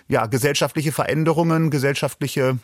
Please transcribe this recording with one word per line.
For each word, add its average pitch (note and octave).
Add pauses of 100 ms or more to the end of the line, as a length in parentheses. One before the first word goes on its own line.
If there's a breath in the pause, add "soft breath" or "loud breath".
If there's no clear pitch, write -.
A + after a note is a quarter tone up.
ja, B2
gesellschaftliche C#3+
Veränderungen, D#3+
gesellschaftliche C3+